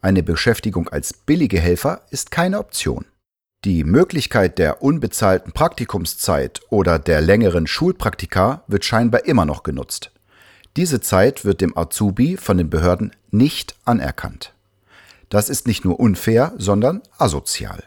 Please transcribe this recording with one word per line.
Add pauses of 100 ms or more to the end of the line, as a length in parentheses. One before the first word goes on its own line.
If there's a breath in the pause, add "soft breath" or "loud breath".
Eine
Beschäftigung
als
billige
Helfer
ist
keine
Option. (600)
Die
Möglichkeit
der
unbezahlten
Praktikumszeit
oder
der
längeren
Schulpraktika
wird
scheinbar
immer
noch
genutzt. (640 soft breath)
Diese
Zeit
wird
dem
Azubi
von
den
Behörden (200)
nicht (100)
anerkannt. (760 soft breath)
Das
ist
nicht
nur
unfair,
sondern (160)
asozial.